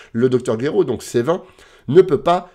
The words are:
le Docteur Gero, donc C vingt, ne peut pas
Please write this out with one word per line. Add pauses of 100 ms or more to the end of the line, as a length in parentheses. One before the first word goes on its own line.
(140)
le
Docteur
Gero,
donc
C
vingt, (440)
ne
peut
pas